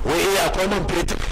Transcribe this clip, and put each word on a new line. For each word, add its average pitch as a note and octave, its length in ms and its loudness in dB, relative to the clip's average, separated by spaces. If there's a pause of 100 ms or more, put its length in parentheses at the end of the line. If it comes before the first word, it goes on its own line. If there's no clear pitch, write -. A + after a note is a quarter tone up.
Wai D3 160 0
eh F#3+ 280 2
akwai F#3 200 0
man G3+ 200 0
fetur, E3+ 300 -2 (140)